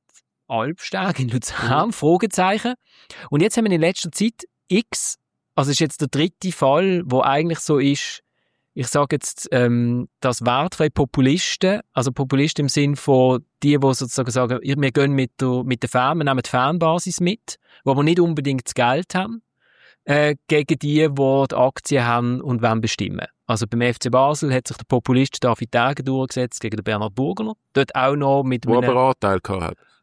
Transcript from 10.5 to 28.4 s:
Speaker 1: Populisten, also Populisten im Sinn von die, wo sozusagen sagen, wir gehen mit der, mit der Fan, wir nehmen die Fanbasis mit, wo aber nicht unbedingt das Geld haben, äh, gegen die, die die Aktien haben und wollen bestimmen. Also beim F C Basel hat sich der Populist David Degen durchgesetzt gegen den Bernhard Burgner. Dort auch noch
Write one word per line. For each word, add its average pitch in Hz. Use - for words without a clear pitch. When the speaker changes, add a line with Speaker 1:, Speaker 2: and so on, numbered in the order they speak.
Speaker 1:
Populisten, 143
also 131
Populisten 139
im 131
Sinn 143
von 127
die, 143
wo 135
sozusagen 123
sagen, 123
wir 139
gehen 139
mit 131
der, 127
mit 127
der 127
Fan, 131
wir 151
nehmen 131
die -
Fanbasis 165
mit, -
wo 139
aber 139
nicht 170
unbedingt 143
das -
Geld 127
haben, 220
äh, 147
gegen 151
die, 151
die -
die 135
Aktien 127
haben 120
und 123
wollen 113
bestimmen. 98
Also 110
beim 117
F 120
C 127
Basel 135
hat 127
sich -
der -
Populist 127
David 117
Degen 127
durchgesetzt 131
gegen 107
den 107
Bernhard 107
Burgner. 190
Dort 135
auch 135
noch 139